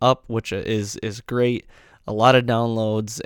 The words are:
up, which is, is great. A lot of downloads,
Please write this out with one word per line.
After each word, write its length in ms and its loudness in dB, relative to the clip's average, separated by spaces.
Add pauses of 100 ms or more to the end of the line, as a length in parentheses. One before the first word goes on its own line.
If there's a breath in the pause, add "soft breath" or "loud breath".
up, 240 2
which 240 -6
is, 460 -4
is 240 -8
great. 440 -2 (420 soft breath)
A 60 -8
lot 220 6
of 100 4
downloads, 800 -2